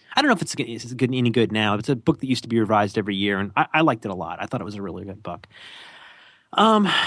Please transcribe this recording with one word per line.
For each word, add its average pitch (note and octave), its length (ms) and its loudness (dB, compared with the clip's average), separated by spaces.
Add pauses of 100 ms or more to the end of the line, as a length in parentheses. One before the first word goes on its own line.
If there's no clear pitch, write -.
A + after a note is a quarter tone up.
(160)
I C4+ 60 4
don't D4 80 4
know A#3+ 40 4
if F3 60 0
it's - 140 -8
g-, D3 80 -6
it's A#2 320 -10
good, B2+ 200 0
any B2 140 2
good A2 240 2
now. G#2+ 220 0
It's G#2 160 -2
a C#3+ 40 0
book C3 260 -2
that C3+ 60 -6
used C3 180 -2
to - 40 -14
be A2+ 100 0
revised G#2 380 2
every G#2 200 -2
year, G2+ 220 0
and G2 160 -4
I, - 200 0
I D#3 80 2
liked C3+ 240 0
it G#2 40 -6
a F#2+ 40 -6
lot. E2 260 -8
I G2+ 60 -8
thought B2 160 -6
it - 20 -10
was G#2 120 -10
a G2+ 60 -10
really F#2+ 220 -10
good G2 180 -14
book. - 240 -14 (1080)
Um, G#3+ 340 6 (180)